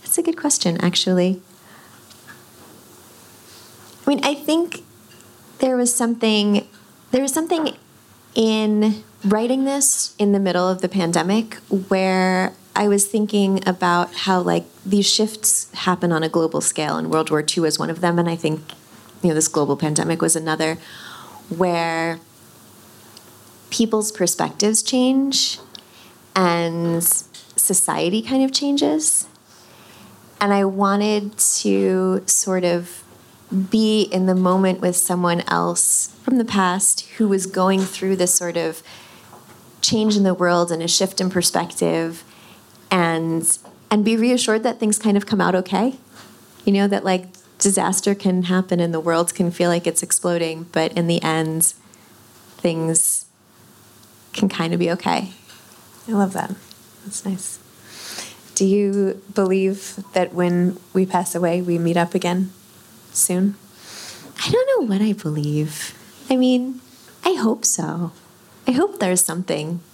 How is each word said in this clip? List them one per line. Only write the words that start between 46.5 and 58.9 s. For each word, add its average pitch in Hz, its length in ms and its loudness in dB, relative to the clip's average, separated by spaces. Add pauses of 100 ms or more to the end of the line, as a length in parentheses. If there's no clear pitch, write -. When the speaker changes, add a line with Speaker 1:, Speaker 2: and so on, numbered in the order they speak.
Speaker 1:
You 202 80 4
know, 196 160 4
that, 196 160 0
like, 185 240 0 (300)
disaster 190 540 0
can 185 300 0
happen 185 380 0
and 170 120 0
the 165 60 -2
world 165 380 0
can 170 160 0
feel 175 180 2
like 170 160 0
it's 165 160 -2
exploding, 170 720 -2
but 160 220 0
in 170 120 0
the 170 160 0
end, 160 520 0 (840)
things 165 720 0 (1080)
can 196 160 0
kind 170 240 -2
of 175 80 -2
be 170 100 0
okay. 175 440 -2 (760)
Speaker 2:
I 226 40 -4
love 196 200 2
that. - 200 -6 (520)
That's 202 200 -12
nice. - 380 -8 (920)
Do 196 120 2
you 196 560 2 (120)